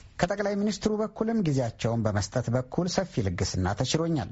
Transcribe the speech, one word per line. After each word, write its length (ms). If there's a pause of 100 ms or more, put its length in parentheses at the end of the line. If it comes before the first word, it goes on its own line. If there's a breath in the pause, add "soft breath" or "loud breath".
(180)
ከጠቅላይ 380
ሚኒስትሩ 400
በኩልም 480
ጊዜያቸውን 600
በመስጠት 460
በኩል 400
ሰፊ 340
ልግስና 520
ተችሮኛል። 560